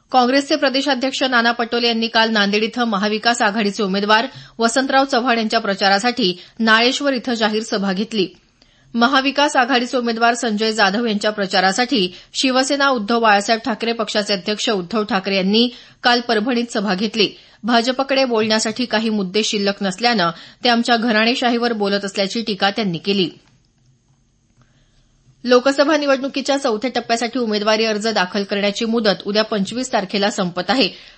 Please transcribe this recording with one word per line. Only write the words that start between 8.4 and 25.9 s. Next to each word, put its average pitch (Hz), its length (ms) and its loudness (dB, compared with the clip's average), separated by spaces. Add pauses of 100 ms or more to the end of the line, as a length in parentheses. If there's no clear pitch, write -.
महाविकास 269 600 2
आघाडीचे 247 400 2
उमेदवार 233 380 2
संजय 220 380 -2
जाधव 214 340 2
यांच्या 214 240 -2
प्रचारासाठी 196 760 0 (260)
शिवसेना 269 540 0
उद्धव 233 320 0
बाळासाहेब 220 440 2
ठाकरे 226 280 -4
पक्षाचे 214 400 -4
अध्यक्ष 208 380 -4
उद्धव 208 340 -2
ठाकरे 196 320 -2
यांनी 202 320 2 (340)
काल 247 180 2
परभणीत 240 500 0
सभा 202 240 -2
घेतली. 208 340 -2 (340)
भाजपकडे 254 640 0
बोलण्यासाठी 220 600 0
काही 226 260 -2
मुद्दे 208 340 -2
शिल्लक 202 280 -2 (100)
नसल्यानं 196 480 0 (340)
ते 240 40 2
आमच्या 233 280 2
घराणेशाहीवर 233 760 0
बोलत 202 320 0
असल्याची 196 380 -4
टीका 202 280 -2
त्यांनी 202 280 -2
केली. 190 320 0 (2250)
लोकसभा 269 520 2